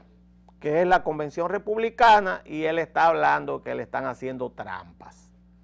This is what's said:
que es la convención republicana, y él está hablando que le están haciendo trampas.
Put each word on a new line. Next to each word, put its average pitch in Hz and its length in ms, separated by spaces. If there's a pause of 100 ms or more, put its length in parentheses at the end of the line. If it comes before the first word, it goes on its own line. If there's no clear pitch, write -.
(600)
que 151 220
es 180 60
la 180 160
convención 151 460
republicana, 214 960
y 156 180
él 160 160
está 160 280
hablando 147 540
que 123 140
le 123 80
están 127 220
haciendo 127 460
trampas. - 800 (320)